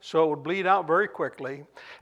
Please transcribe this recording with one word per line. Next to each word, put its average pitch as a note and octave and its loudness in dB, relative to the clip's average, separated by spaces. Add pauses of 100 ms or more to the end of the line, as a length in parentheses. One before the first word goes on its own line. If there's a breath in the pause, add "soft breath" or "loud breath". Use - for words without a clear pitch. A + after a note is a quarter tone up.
so D#3+ 2
it D#3 2
would C#3+ -4
bleed F3+ -2
out F#3 2
very F3+ 2
quickly, C#3+ -6 (400 loud breath)